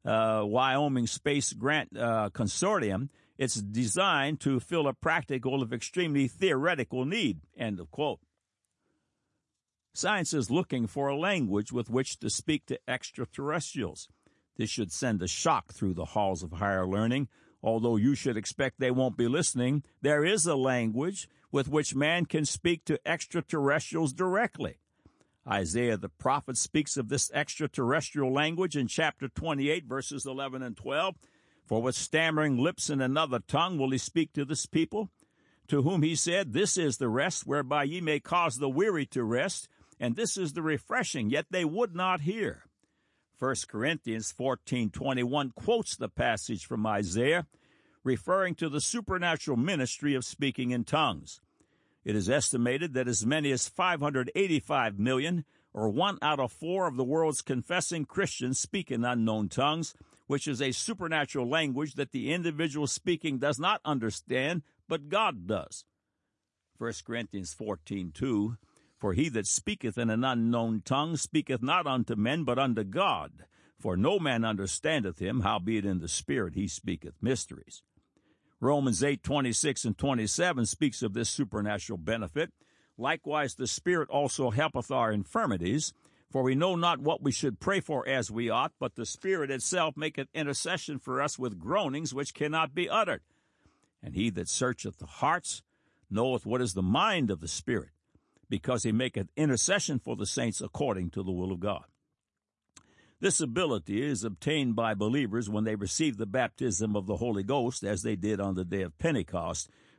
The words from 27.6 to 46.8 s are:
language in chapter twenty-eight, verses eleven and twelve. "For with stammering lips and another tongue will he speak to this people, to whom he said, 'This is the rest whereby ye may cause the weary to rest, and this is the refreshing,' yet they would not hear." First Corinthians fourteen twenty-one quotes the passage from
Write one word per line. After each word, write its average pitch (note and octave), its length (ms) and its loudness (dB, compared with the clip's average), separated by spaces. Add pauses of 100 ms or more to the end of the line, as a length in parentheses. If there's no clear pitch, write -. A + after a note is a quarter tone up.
language D#3 440 0
in C3 100 2
chapter D3 420 -2
twenty-eight, D3+ 560 -2
verses C3 400 -6
eleven C3 380 -6
and A#2+ 120 -6
twelve. D3 420 -2 (500)
"For A2 160 2
with B2+ 120 2
stammering D#3 600 2
lips D3+ 320 2
and C#3 140 2
another C3 380 2
tongue E3+ 360 2
will C3+ 140 2
he C3 80 2
speak - 340 0
to C#3 140 -2
this D3 180 -2
people, F#3+ 460 0 (580)
to C#3+ 140 4
whom E3+ 180 4
he D#3+ 160 4
said, E3+ 360 2
'This F#3 260 2
is D3+ 180 2
the B2 140 0
rest C#3 360 0
whereby C#3+ 380 0
ye E3 160 -2
may D3+ 200 0
cause E3 360 0
the C#3 140 0
weary E3 360 2
to B2 160 -2
rest, B2 460 0 (320)
and A#2+ 160 0
this G#3+ 220 -2
is D#3 160 -4
the E3 80 -4
refreshing,' D#3 680 -2
yet D3 220 0
they F3+ 160 0
would F#3 280 0
not F3+ 280 0
hear." F#3 420 -4 (720)
First B2+ 320 -2
Corinthians A2+ 640 -4
fourteen B2 560 0
twenty-one C3 640 0
quotes A3 440 0
the - 140 -4
passage A#2 560 -2
from A2 220 -2